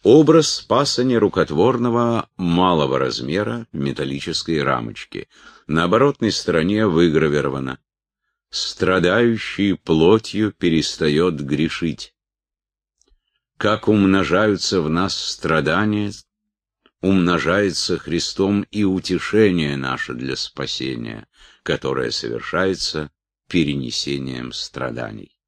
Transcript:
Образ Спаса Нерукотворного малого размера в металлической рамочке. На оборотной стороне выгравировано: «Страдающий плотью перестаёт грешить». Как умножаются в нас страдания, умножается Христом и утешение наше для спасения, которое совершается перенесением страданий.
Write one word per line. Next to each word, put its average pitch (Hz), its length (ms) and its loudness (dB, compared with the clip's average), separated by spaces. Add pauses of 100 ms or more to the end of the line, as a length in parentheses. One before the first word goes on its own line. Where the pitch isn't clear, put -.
Образ 151 540 6
Спаса 127 480 0
Нерукотворного 117 1300 2
малого 85 600 2
размера 78 760 -4
в - 40 -8
металлической 69 880 -4
рамочке. 58 640 -6 (400)
На 80 160 0
оборотной 113 480 2
стороне 92 560 0
выгравировано: 73 920 0 (680)
«Страдающий 98 1200 0
плотью - 800 2
перестаёт 80 880 0
грешить». 76 760 -4 (1400)
Как 107 320 0
умножаются 98 920 2
в 78 100 0
нас 87 280 -2
страдания, 101 960 -2 (880)
умножается 90 960 0
Христом 95 640 -2 (100)
и 104 140 0
утешение 92 920 0
наше 65 380 -6
для 64 240 -6
спасения, 60 920 -8 (360)
которое 65 480 -2
совершается 78 1000 -4 (380)
перенесением 67 1040 -4
страданий. 107 840 -10 (120)